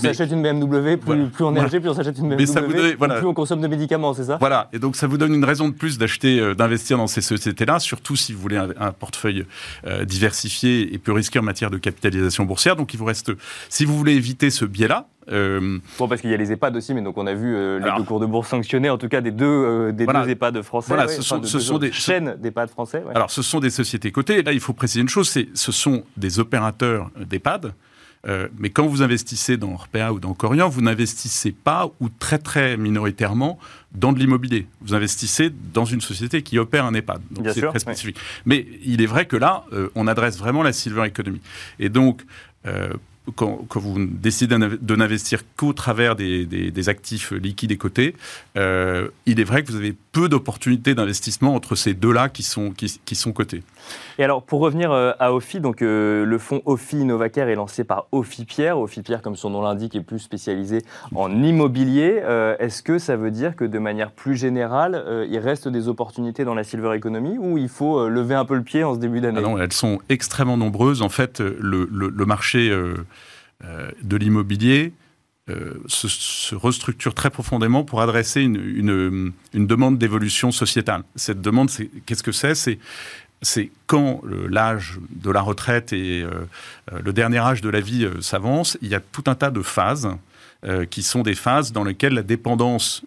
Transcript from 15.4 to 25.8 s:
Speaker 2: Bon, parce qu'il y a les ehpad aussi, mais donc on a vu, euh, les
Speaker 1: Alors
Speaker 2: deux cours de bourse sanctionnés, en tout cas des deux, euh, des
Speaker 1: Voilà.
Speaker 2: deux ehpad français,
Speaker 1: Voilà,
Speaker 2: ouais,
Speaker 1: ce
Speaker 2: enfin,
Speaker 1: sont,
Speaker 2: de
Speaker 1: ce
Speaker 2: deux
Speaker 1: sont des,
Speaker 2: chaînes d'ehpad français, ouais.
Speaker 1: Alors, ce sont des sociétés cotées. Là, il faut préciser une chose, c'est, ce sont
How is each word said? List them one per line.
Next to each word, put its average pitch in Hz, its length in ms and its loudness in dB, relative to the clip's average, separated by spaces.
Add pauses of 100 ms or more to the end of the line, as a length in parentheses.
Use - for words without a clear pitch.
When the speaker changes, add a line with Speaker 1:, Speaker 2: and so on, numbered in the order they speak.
Speaker 2:
Bon, 127 80 0
parce 117 140 -2
qu'il 117 80 -2
y 110 40 2
a 107 40 2
les 107 160 0
ehpad 127 240 0
aussi, 117 160 -6
mais 123 80 -2
donc 98 160 -6
on 101 100 -4
a 98 60 -2
vu, 113 200 -2
euh, 98 260 0
les 95 40 -2
Speaker 1:
Alors 101 140 0
Speaker 2:
deux 110 80 -2
cours 107 160 -2
de 113 40 2
bourse 113 220 0
sanctionnés, 127 420 0
en 127 80 0
tout 117 120 -8
cas 131 100 0
des 117 120 -2
deux, 113 140 0
euh, 117 460 2
des 110 140 0
Speaker 1:
Voilà. 131 180 4
Speaker 2:
deux 123 60 -2
ehpad 120 320 -2
français, 117 260 -6
Speaker 1:
Voilà, 139 180 2
Speaker 2:
ouais, 135 60 -2
Speaker 1:
ce 156 80 -4
Speaker 2:
enfin, 131 80 -4
Speaker 1:
sont, 131 120 -2
Speaker 2:
de 113 80 -6
Speaker 1:
ce 123 100 -2
Speaker 2:
deux 127 60 0
Speaker 1:
sont 139 160 0
des, 139 120 0
Speaker 2:
chaînes 165 500 -2
d'ehpad 117 280 -4
français, 147 360 -8
ouais. - 80 -6
Speaker 1:
Alors, 113 160 2
ce - 120 -4
sont 156 180 -2
des 131 100 0
sociétés 113 440 -4
cotées. 196 280 2
Là, 147 120 -2
il 131 80 0
faut - 100 -4
préciser 117 300 -2
une 127 80 2
chose, 196 180 2
c'est, - 260 -2
ce - 200 -2
sont 131 320 0 (100)